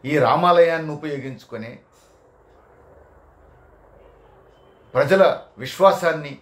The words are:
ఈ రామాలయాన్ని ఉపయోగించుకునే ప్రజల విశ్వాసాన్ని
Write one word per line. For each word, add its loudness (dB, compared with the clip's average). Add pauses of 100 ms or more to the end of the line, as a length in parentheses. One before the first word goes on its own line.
ఈ -6 (120)
రామాలయాన్ని 2
ఉపయోగించుకునే -12 (3250)
ప్రజల 4 (380)
విశ్వాసాన్ని 0